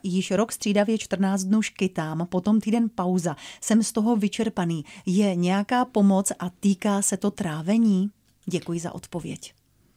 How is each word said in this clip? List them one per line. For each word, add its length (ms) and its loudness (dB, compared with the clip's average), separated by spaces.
Již 280 -2
rok 200 2
střídavě 460 0
čtrnáct 460 -2
dnů 180 2
škytám, 680 -4
potom 320 2
týden 340 0
pauza. 400 0
Jsem 220 4
z 80 -4
toho 240 2
vyčerpaný. 720 -2
Je 300 2
nějaká 500 2
pomoc 540 4
a 100 -6
týká 520 0
se 160 -2
to 140 -2
trávení? 800 0
Děkuji 280 -4
za 160 -8
odpověď. 580 -12